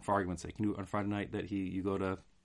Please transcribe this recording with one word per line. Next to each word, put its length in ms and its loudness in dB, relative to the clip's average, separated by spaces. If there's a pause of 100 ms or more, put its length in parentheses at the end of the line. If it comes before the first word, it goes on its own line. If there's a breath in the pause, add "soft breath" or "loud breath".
for 120 0
argument's 300 2
sake, 140 -8
he 60 -2
knew 140 2
on 100 -6
Friday 220 0
night 240 -2
that 140 -2
he, 100 -2
you 260 -2
go 160 2
to 200 2 (260)